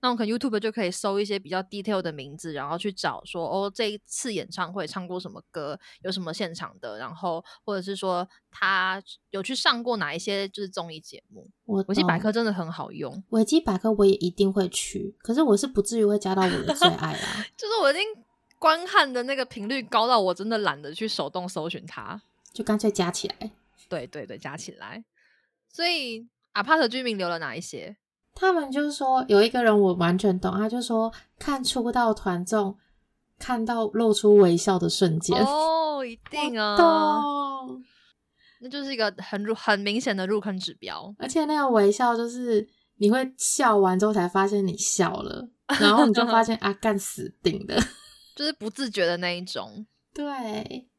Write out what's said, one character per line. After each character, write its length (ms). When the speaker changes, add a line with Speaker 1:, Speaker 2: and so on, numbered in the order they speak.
Speaker 1:
那 80
我 60
可 100
能 100
YouTube 240
就 120
可 140
以 60
搜 280
一 60
些 120
比 120
较 140
detail 380
的 100
名 260
字， 160
然 160
后 80
去 140
找 340
说， 220
哦， 260
这 180
一 140
次 280
演 160
唱 220
会 140
唱 220
过 120
什 100
么 120
歌， 280
有 100
什 100
么 120
现 200
场 260
的， 180
然 160
后 300
或 100
者 60
是 140
说 320
他 500
有 100
去 140
上 260
过 160
哪 160
一 60
些 300
就 140
是 60
综 240
艺 60
节 300
目。 200
Speaker 2:
我 180
懂。 60
Speaker 1:
维 60
基 80
百 160
科 120
真 140
的 60
很 200
好 200
用。 380
Speaker 2:
维 140
基 160
百 180
科 140
我 140
也 100
一 140
定 220
会 180
去， 500
可 140
是 80
我 140
是 120
不 140
至 180
于 60
会 140
加 160
到 80
我 60
的 260
最 140
爱 240
啦。 380
Speaker 1:
<laughs> 60
就 100
是 140
我 100
已 20
经 80
观 260
看 260
的 120
那 120
个 100
频 220
率 160
高 240
到 120
我 140
真 140
的 120
懒 220
得 120
去 140
手 220
动 180
搜 220
寻 160
它。 360
Speaker 2:
就 100
干 140
脆 140
加 180
起 180
来。 240
Speaker 1:
对， 160
对， 220
对， 100
加 180
起 180
来。 300
所 180
以， 400
apart 340
居 140
民 160
留 100
了 120
哪 160
一 40
些？ 380
Speaker 2:
他 180
们 180
就 200
说， 360
有 140
一 80
个 140
人 180
我 140
完 200
全 240
懂， 160
他 140
就 100
说 320
看 240
出 280
道 220
团 320
综， 320
看 260
到 220
露 260
出 240
微 180
笑 220
的 100
瞬 320
间。 240
Speaker 1:
哦， 640
一 100
定 300
啊。 160
Speaker 2:
我 20
懂。 1080
Speaker 1:
那 80
就 140
是 100
一 20
个 220
很 260
入-， 120
很 240
明 200
显 160
的 120
入 120
坑 200
指 160
标。 420
Speaker 2:
而 100
且 180
那 120
个 120
微 220
笑 240
就 140
是 380
你 120
会 260
笑 400
完 220
之 80
后 80
才 160
发 180
现 180
你 120
笑 340
了， 260
然 180
后 80
你 80
就 140
发 160
现， 140
Speaker 1:
<laughs> 40
Speaker 2:
啊， 120
干 260
死 420
定 260
了。 80
Speaker 1:
就 100
是 80
不 160
自 220
觉 160
的 100
那 180
一 60
种。 460
Speaker 2:
对。 760